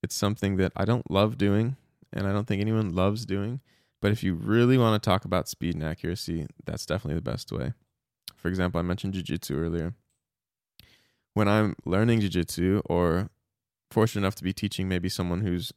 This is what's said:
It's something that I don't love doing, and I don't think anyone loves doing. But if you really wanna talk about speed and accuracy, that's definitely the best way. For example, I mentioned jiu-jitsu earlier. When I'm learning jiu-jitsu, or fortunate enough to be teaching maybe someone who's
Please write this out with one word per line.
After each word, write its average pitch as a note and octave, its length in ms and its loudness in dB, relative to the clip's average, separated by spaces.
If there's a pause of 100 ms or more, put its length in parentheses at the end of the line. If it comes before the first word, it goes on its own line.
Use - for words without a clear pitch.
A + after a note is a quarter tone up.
It's - 140 -6
something G2+ 420 0
that F#2 180 2
I G2 100 0
don't A#2 260 0
love G#2 260 2
doing, G#2+ 400 2 (340)
and G2 160 -4
I G2 60 -2
don't G#2 140 -2
think G2 140 -2
anyone G#2+ 340 0
loves G2+ 320 0
doing. G2+ 340 -4 (400)
But G#2 100 4
if G#2+ 120 -2
you F#2 100 0
really A2+ 420 4
wanna A2+ 220 4
talk G2 260 2
about E2+ 240 -2
speed - 280 -4
and D2+ 80 -4
accuracy, E2 640 -4 (180)
that's - 220 -8
definitely D2+ 280 -2
the D#2+ 160 -4
best - 200 -6
way. - 220 -4 (640)
For - 120 -6
example, F2+ 320 0
I E2+ 40 -2
mentioned F#2+ 300 -4
jiu-jitsu D#2+ 420 -4
earlier. E2 380 -2 (1400)
When G#2 120 4
I'm G#2 280 2 (100)
learning A2 360 4
jiu-jitsu, F#2 640 0
or F2 440 2 (600)
fortunate A2 300 2
enough F#2+ 140 0
to - 80 -14
be F#2 80 0
teaching F#2+ 380 -4
maybe F2+ 200 0
someone F2 320 -2
who's F2 360 -2